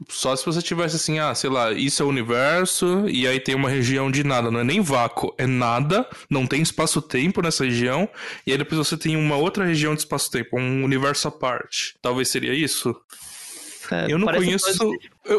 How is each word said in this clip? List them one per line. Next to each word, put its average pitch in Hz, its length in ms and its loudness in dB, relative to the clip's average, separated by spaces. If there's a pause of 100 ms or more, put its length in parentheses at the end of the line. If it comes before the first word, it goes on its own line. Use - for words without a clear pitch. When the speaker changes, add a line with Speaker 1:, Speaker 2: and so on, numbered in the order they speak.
Speaker 1:
só - 280 -2
se - 100 -6
você 170 160 0
tivesse 170 340 -2
assim, 156 240 -2
ah, 147 160 0
sei - 140 -2
lá, 120 240 2
isso 123 280 0
é 147 40 4
o 143 40 2
universo, 151 1000 2
e 127 180 0
aí 131 120 2
tem 131 140 -2
uma 135 160 2
região 135 400 2
de 139 140 0
nada, 123 260 2
não 117 120 0
é - 20 0
nem 147 180 2
vácuo, 131 560 0
é 135 80 0
nada, 131 640 2 (220)
não 131 180 2
tem 139 140 0
espaço-tempo 156 800 0
nessa 160 240 0
região, 127 420 0 (400)
e 131 60 0
aí 139 40 2
depois 147 220 -2
você 151 180 0
tem 156 200 0
uma 151 180 2
outra 185 300 0
região 151 280 2
de 151 60 -2
espaço-tempo, - 580 -4
um 131 280 0
universo 135 420 2
à 147 40 -2
parte. - 720 -6
Talvez 123 280 0
seria 123 240 -2
isso? 135 420 -2 (960)
Speaker 2:
É, 170 200 -2
Speaker 1:
Eu 151 60 0
não 196 80 2
Speaker 2:
parece 180 200 2
Speaker 1:
conheço 190 220 0
Speaker 2:
episódio 196 320 -2
de - 400 -2